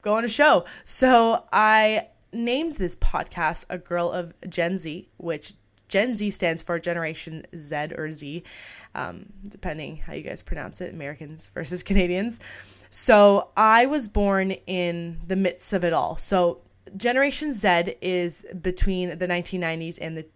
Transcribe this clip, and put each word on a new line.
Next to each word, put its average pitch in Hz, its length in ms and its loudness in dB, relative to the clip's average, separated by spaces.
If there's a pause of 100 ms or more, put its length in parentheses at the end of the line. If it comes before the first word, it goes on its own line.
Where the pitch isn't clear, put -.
going 214 200 0
to 240 60 -2
show. 262 380 4 (180)
So 233 640 4
I 214 580 4 (220)
named 254 440 -2
this 180 200 -4
podcast 160 760 0
A 180 80 -6
Girl 175 320 -2
of 175 240 -8 (160)
Gen 170 260 -2
Z, 160 400 -10
which 160 380 -8 (340)
Gen 226 260 0
Z 208 160 -2
stands 170 320 -2
for 170 160 -6
Generation 165 680 -8 (120)
Z 151 400 -8
or 156 140 -6
Z, 151 320 -10 (520)
um, - 320 -10 (220)
depending 156 500 -10
how - 140 -6
you 147 100 -10
guys 147 200 -12
pronounce - 400 -8
it, - 100 -10
Americans 151 640 -14
versus 170 280 -8
Canadians. 196 560 2 (520)
So 202 680 6
I 220 300 6
was 269 220 -2
born 196 420 0 (160)
in 170 600 -4
the 185 100 -2
midst - 360 0
of 180 120 0
it 165 100 2
all. 160 240 -2
So 180 440 0 (340)
Generation 269 580 0
Z 180 480 2
is 180 420 -2 (160)
between 180 580 0
the 180 80 -4
nineteen 175 340 -4
nineties 165 360 -6
and 160 220 -8
the 156 180 -12